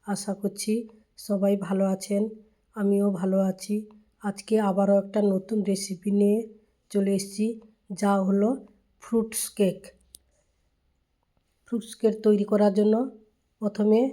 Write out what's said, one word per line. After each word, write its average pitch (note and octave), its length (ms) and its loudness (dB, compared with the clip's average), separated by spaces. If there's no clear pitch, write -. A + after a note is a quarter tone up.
আশা G3 280 -6
করছি G3+ 320 -4
সবাই G3+ 280 0
ভালো F#3+ 180 0
আছেন, G3+ 280 -4
আমিও G3+ 280 2
ভালো F#3+ 180 0
আছি। F#3 240 -6
আজকে G3 260 -4
আবারও G3 320 4
একটা G3+ 180 -2
নতুন F#3+ 260 -2
রেসিপি F#3+ 400 -4
নিয়ে G#3 180 4
চলে G3 260 0
এসেছি, - 280 -4
যা G3+ 120 2
হলো G3 220 2
ফ্রুটস A3+ 400 -2
কেক। G3 200 0
ফ্রুটস - 340 -6
কেক G#3+ 140 2
তৈরি G#3 260 4
করার G3+ 260 4
জন্য G#3+ 160 4
প্রথমে G#3+ 400 2